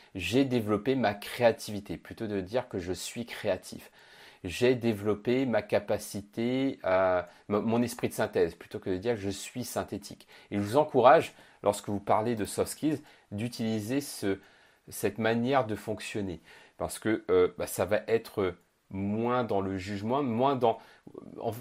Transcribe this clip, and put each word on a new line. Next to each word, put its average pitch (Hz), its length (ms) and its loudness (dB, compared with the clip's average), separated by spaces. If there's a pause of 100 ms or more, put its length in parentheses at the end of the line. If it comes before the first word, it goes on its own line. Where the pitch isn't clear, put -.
(140)
J'ai 98 300 2
développé 113 500 0
ma 107 200 2
créativité, 104 840 0
plutôt 95 300 -10
que 104 60 -4
de 101 80 0
dire 107 280 -4
que 104 100 -6
je 90 140 -4
suis 113 320 -8
créatif. - 640 -6 (540)
J'ai 120 300 2
développé 113 720 0
ma 113 160 2
capacité 117 1200 -2
à, 92 460 2 (200)
m-, 104 120 2
mon 113 220 2
esprit 117 260 -2
de - 40 -8
synthèse, 101 420 0
plutôt - 240 -12
que 101 120 -6
de 92 80 0
dire 117 180 -2
je 98 140 -4
suis 117 340 -8
synthétique. - 640 -8 (220)
Et 107 60 -2
je 101 40 0
vous 101 160 0
encourage, 147 560 6 (300)
lorsque - 260 0
vous 101 120 -2
parlez 110 340 0
de 104 100 -2
soft - 280 -2
skills, 147 280 -2 (300)
d'utiliser 110 720 -4
ce, 98 380 -4 (480)
cette - 280 -2
manière 117 500 2
de 107 100 -4
fonctionner. 101 640 -8 (340)
Parce 85 220 -6
que, 110 320 0
euh, 90 260 6
bah, - 100 -6
ça 98 200 -2
va 98 220 2
être 107 480 0 (340)
moins 113 540 0
dans 101 180 0
le 95 160 -2
jugement, 104 440 -2
moins 131 340 2
dans, 117 220 2 (600)
en, 113 200 -4